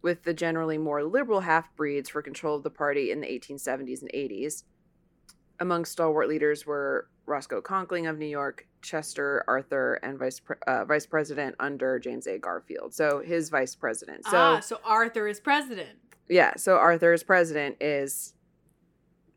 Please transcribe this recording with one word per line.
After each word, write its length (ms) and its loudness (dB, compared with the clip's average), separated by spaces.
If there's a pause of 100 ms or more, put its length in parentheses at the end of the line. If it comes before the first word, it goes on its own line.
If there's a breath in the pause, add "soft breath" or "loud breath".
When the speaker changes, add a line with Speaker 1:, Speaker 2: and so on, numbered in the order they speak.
Speaker 1:
with 200 0
the 120 0
generally 420 -2
more 260 -2
liberal 380 2
half-breeds 680 0
for 120 -6
control 360 -4
of 60 -8
the 60 -2
party 420 0
in 100 -4
the 100 -8
eighteen 260 -10
seventies 460 -6
and 100 -14
eighties. 520 -6 (960)
Among 240 0
stalwart 460 0
leaders 380 0
were 420 -2 (160)
Roscoe 340 -4
Conkling 460 -4
of 140 -4
New 80 -6
York, 400 -6 (160)
Chester 640 -2
Arthur, 560 0
and 160 -8
Vice 200 -4
Pre-, 160 -8 (120)
uh, 180 0
Vice 220 0
President 520 -2
under 380 -2
James 300 -8
A. 100 -6
Garfield. 560 -8
So 320 2
his 240 -2
vice 240 0
president. 520 -8
So 120 4
Speaker 2:
Ah, 220 6
so 260 -8
Arthur 420 2
is 120 -4
president. 580 -2 (320)
Speaker 1:
Yeah, 260 6
so 220 4
Arthur 360 8
is 100 2
president 580 2
is, 540 -4 (1000)